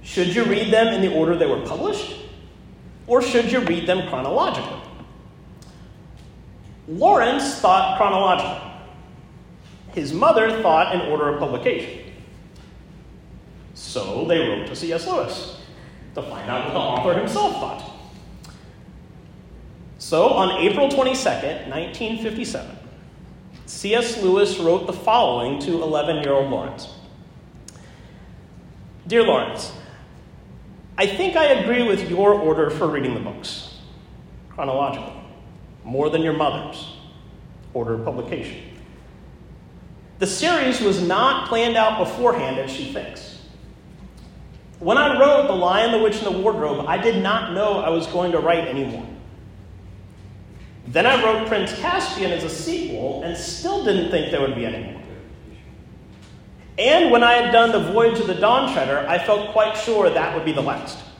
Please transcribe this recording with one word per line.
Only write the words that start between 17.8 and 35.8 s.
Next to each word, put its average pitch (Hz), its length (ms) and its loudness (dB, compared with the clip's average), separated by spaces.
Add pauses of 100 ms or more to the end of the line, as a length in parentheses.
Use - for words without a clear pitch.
So 170 300 4
on 190 300 0
April 277 300 2
twenty-second, 254 800 -2
nineteen 214 520 -6
fifty-seven, - 540 -8 (920)
C - 260 -4
S 226 280 0
Lewis 185 360 4
wrote 175 300 2
the 185 60 -4
following 143 680 2
to 165 200 -2
eleven-year-old 147 680 0
Lawrence. - 440 -6 (2000)
"Dear 226 180 4
Lawrence, 139 480 0 (1300)
I 190 80 2
think 339 300 -2
I 320 100 4
agree 240 380 2
with 190 260 0
your 196 240 4
order 156 380 2
for - 160 0
reading 135 260 -2
the 110 60 -6
books, - 560 -12 (760)
chronologically, 135 640 -4 (720)